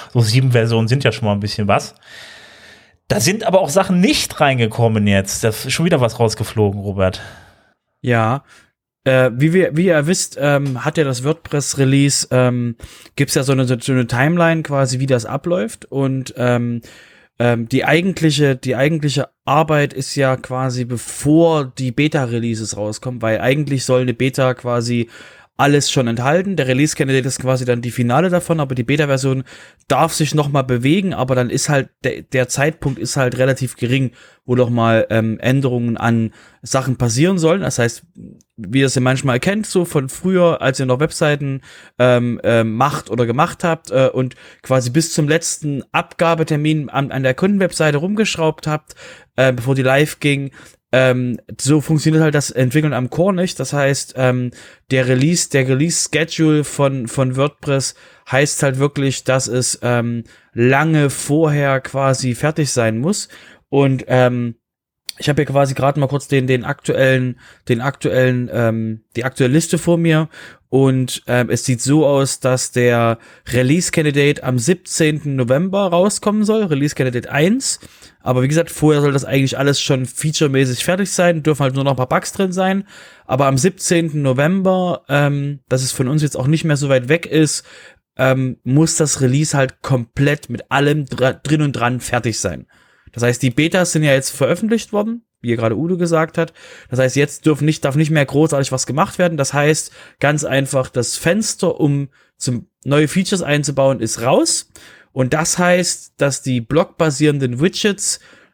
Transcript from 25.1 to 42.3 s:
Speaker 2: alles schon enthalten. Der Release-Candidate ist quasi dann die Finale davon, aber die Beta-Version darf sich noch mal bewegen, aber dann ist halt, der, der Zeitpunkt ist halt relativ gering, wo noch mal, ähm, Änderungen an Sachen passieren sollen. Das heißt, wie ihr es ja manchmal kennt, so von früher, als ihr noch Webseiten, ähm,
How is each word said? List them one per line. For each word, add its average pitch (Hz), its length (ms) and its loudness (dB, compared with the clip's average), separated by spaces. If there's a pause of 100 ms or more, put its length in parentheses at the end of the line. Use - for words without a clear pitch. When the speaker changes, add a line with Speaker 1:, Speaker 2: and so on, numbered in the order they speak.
Speaker 2:
alles 143 320 2
schon 131 160 0
enthalten. 151 500 -2
Der 143 100 -2
Release-Candidate 135 600 0
ist 135 140 -6
quasi 131 240 0
dann 120 160 0
die 123 100 -6
Finale 127 380 0
davon, 175 320 0
aber 135 140 -4
die 127 80 -2
Beta-Version 135 640 0 (440)
darf 147 240 2
sich 147 220 -2
noch 147 160 0
mal 143 100 0
bewegen, 135 540 0
aber 131 200 -2
dann 123 140 0
ist 135 220 -2
halt, 139 180 0 (160)
der, - 160 -4
der 127 280 -2
Zeitpunkt 139 500 -2
ist - 180 -6
halt 123 220 -2
relativ 131 380 0
gering, 127 340 -2 (340)
wo 123 100 0
noch 123 140 2
mal, 113 400 2
ähm, 110 320 0
Änderungen 123 560 0
an 113 380 0 (260)
Sachen 127 360 -2
passieren 135 420 2
sollen. 165 240 2
Das - 160 -4
heißt, 117 240 -2 (560)
wie 113 220 -2
ihr 135 60 4
es 127 100 0
ja 135 40 2
manchmal 127 400 0
kennt, 202 240 -2
so 175 220 0
von 135 240 -4
früher, 180 500 0
als 127 180 0
ihr 139 60 -2
noch 127 160 0
Webseiten, 143 640 -2 (360)
ähm, 123 460 2